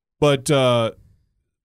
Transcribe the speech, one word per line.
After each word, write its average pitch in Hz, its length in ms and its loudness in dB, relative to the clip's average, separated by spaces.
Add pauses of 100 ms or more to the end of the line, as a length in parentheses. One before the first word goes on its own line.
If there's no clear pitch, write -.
(200)
but, 143 300 0
uh, 123 440 0 (720)